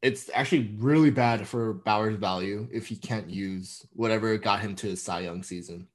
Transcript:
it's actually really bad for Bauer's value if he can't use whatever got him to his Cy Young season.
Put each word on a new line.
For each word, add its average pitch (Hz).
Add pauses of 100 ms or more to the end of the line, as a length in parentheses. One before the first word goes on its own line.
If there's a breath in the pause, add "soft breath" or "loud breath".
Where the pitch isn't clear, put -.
it's -
actually 123
really 147
bad 117
for 113
Bauer's 107
value 98
if 113
he 113
can't 104
use 95
whatever 110
got 101
him 101
to 107
his 92
Cy 87
Young 90
season. 87